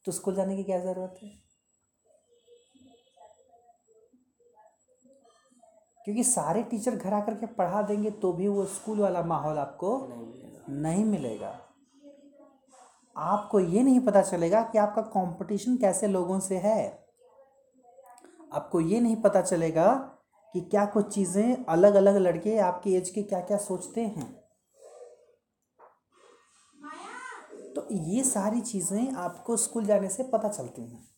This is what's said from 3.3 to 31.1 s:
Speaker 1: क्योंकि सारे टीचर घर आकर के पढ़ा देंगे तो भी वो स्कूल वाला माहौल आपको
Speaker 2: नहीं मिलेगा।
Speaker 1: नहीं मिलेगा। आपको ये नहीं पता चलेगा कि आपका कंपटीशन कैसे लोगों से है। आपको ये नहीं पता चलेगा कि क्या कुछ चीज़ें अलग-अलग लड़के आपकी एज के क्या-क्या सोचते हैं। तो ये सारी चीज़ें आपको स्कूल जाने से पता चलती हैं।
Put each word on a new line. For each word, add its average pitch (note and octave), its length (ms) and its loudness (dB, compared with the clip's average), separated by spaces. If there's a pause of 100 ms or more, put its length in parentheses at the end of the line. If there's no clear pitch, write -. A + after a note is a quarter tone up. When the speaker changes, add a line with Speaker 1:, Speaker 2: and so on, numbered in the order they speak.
Speaker 1:
क्योंकि G#3+ 200 -2
सारे E3+ 380 0
टीचर A#3 340 -4
घर F#3+ 160 -4
आकर G#3 220 -2
के A3 120 -8
पढ़ा F#3+ 360 -2
देंगे G#3 280 -2
तो F#3+ 220 -2
भी F3+ 160 0
वो G3+ 180 0
स्कूल G#3 340 -6
वाला F3+ 220 2
माहौल D3+ 360 -2
आपको F3 480 -4
Speaker 2:
नहीं A#2+ 200 -14
मिलेगा। B2 420 -20
Speaker 1:
नहीं D#3 360 0
मिलेगा। A2 560 -4 (1600)
आपको G3 440 2
ये F3+ 220 4
नहीं C4 180 6
पता G3+ 220 6
चलेगा F3+ 400 2
कि A3 160 0
आपका G#3 240 2
कंपटीशन G3 760 -2
कैसे G#3 300 2
लोगों F#3+ 340 0
से F#3+ 180 -2
है। F#3 480 0 (1500)
आपको D3 280 -2
ये F3 200 2
नहीं A3+ 160 4
पता G3 260 4
चलेगा E3 520 4 (580)
कि F3+ 80 -2
क्या G3+ 260 0
कुछ G#3 280 -2
चीज़ें G#3 500 0
अलग-अलग G3 520 8
लड़के F#3 420 2
आपकी F#3 360 0
एज F3+ 160 0
के G#3+ 120 -4
क्या-क्या G3 340 -2
सोचते G3 440 -6
हैं। G3 440 -8 (3250)
तो - 180 -8
ये F#3+ 320 -2
सारी G#3+ 360 -2
चीज़ें G3 520 -4
आपको A#3 440 -6
स्कूल A3+ 280 -4
जाने G3+ 240 2
से B3+ 140 -6
पता A3 260 -2
चलती - 340 -8
हैं। - 360 -18